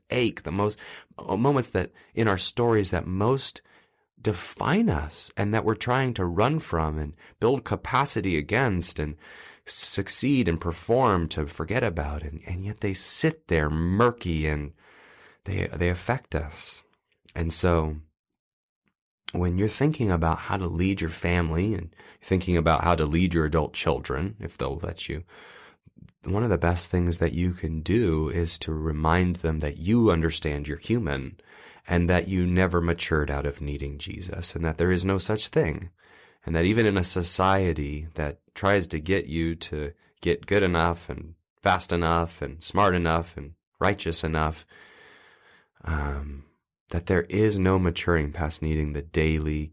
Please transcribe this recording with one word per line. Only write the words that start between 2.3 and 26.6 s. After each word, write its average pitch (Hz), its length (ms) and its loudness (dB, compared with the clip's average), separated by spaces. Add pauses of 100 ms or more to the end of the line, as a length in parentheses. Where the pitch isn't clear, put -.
stories 110 540 2
that 87 160 -2
most 107 540 -2 (600)
define 127 680 0
us 76 460 -2
and 101 180 0
that 110 120 0
we're 110 100 2
trying 127 380 0
to 98 120 -2
run 110 340 2
from 80 380 -2
and 73 160 -6 (260)
build 123 240 2
capacity 101 760 0
against 92 600 0
and 76 160 -6 (500)
succeed - 840 2
and 85 140 0
perform 104 680 2
to 76 160 -4
forget 92 380 -4
about. 76 400 -4
And, 78 220 -10
and 90 180 -8
yet 104 180 -8
they 101 120 -2
sit - 540 -2
there 78 220 2
murky 85 800 2
and 73 260 -4 (720)
they, 95 280 -4
they 87 160 0
affect 90 460 -4
us. 78 380 -8 (600)
And 82 160 -2
so 80 460 2 (1400)
when 87 180 2
you're 101 100 2
thinking 131 440 0
about 82 280 2
how - 180 -4
to 92 100 -4
lead 92 340 0
your 82 80 -2
family 87 640 0
and 87 220 -8 (260)
thinking 90 360 0
about 80 260 4
how 87 120 4
to 80 100 2
lead 82 280 2
your 80 120 2
adult 76 280 0
children, 69 640 -2
if 92 180 -12
they'll 67 240 -4
let - 260 -8
you, 76 160 -8 (1000)
one 104 200 0
of 120 60 2
the 90 80 4
best 87 320 0